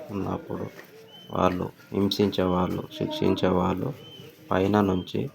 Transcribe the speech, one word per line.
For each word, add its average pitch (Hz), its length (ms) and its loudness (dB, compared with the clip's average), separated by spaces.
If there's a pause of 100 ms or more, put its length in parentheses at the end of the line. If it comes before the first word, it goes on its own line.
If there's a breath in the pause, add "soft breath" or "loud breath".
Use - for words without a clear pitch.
(120)
ఉన్నప్పుడు 92 540 -6 (720)
వాళ్ళు 90 280 2 (300)
హింసించేవాళ్ళు, 92 880 2 (160)
శిక్షించేవాళ్ళు 92 920 0 (600)
పైన 98 260 4 (140)
నుంచి 92 300 -2 (140)